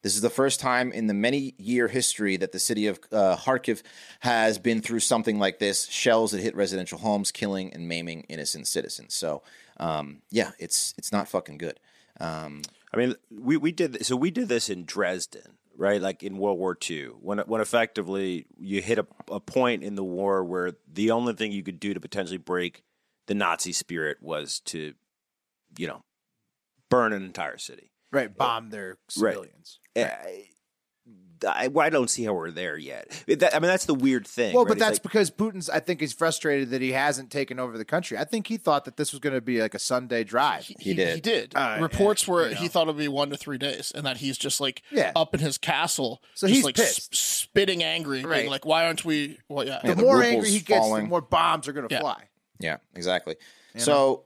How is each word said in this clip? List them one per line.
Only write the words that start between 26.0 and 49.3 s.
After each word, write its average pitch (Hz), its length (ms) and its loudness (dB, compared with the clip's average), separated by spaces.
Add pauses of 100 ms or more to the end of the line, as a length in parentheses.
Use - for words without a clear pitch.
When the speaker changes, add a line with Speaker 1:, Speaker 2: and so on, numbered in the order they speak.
Speaker 2:
burn 117 240 4
an 98 100 -6
entire 87 340 -8
city. - 340 -18 (200)
Speaker 3:
Right, 117 260 -2
bomb 113 320 -2
their 95 280 -12 (200)
Speaker 2:
Right. 107 160 2
Speaker 3:
civilians. - 460 -14 (160)
Speaker 2:
I, 92 540 -4 (960)
I, 104 320 0
I 156 120 4
don't 135 200 2
see 120 140 -2
how 107 100 0
we're 85 180 -4
there 80 260 -6
yet. 65 320 -12 (180)
That, 170 260 4
I 156 60 4
mean, 165 80 2
that's 185 180 2
the 156 80 2
weird 131 320 2
thing, 117 280 -2
Speaker 3:
Well, 247 100 8
Speaker 2:
right? 202 60 2
Speaker 3:
but 220 80 4
Speaker 2:
It's - 80 -4
Speaker 3:
that's 214 140 2
Speaker 2:
like - 40 -12
Speaker 3:
because 208 280 2
Putin's, 196 380 -2
I 156 120 2
think 170 180 -2
he's 147 140 -2
frustrated 147 560 0
that 127 120 -2
he 127 120 0
hasn't 135 380 0
taken 131 280 -4
over 120 180 -6
the 110 60 -6
country. 156 340 -2
I 131 60 -2
think 220 240 -4
he 226 80 -4
thought 151 300 2
that 127 100 -14
this 147 160 -2
was 139 80 -12
gonna 135 220 0
be, 117 200 0
like, 110 120 0
a 101 60 -4
Sunday 123 440 0
drive. 113 420 0
Speaker 4:
He, - 140 -16
Speaker 1:
He 98 120 -6
Speaker 4:
he, 92 40 2
Speaker 1:
did. 165 200 2
Speaker 4:
he 165 60 -6
did. 190 340 -2
Speaker 3:
Uh, 117 260 0
Speaker 4:
Reports 202 420 2
Speaker 3:
and, 190 100 0
Speaker 4:
were 165 160 4
Speaker 3:
you - 60 -4
Speaker 4:
he 196 100 -4
Speaker 3:
know. 165 40 -2
Speaker 4:
thought 170 140 4
it 156 80 2
would 151 60 -4
be 147 120 -2
one 143 220 0
to 139 60 -6
three 139 200 -8
days, 139 360 -4
and 143 120 -6
that 131 120 -4
he's 135 200 -4
just, 143 240 -2
like, 135 280 -4
Speaker 3:
Yeah. 165 280 2
Speaker 4:
up 160 160 2
in - 80 0
his 147 160 -2
castle, 139 640 -2 (120)
Speaker 3:
So - 140 0
Speaker 4:
just, 214 80 8
Speaker 3:
he's 269 100 6
Speaker 4:
like, 254 100 0
Speaker 3:
pissed. - 380 2
Speaker 4:
s-, - 60 2
spitting 185 640 2
angry, 156 400 -2
Speaker 3:
Right. 151 180 0
Speaker 4:
being 113 100 -2
like, 135 140 -4
"Why 160 200 4
aren't 165 180 -2
we?" 151 360 -2 (100)